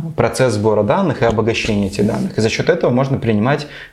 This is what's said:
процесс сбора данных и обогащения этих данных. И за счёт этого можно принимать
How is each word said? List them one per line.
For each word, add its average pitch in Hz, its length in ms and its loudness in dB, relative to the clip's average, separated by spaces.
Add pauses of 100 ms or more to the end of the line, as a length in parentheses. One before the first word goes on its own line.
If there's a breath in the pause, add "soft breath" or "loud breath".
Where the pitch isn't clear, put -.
(160)
процесс 120 380 2
сбора 107 300 2
данных 156 380 0
и 127 40 2
обогащения 110 600 0
этих 101 180 -2
данных. 98 320 -2
И 110 40 0
за 110 80 2
счёт - 200 -2
этого 175 220 0
можно 131 260 0
принимать 113 500 0 (260 loud breath)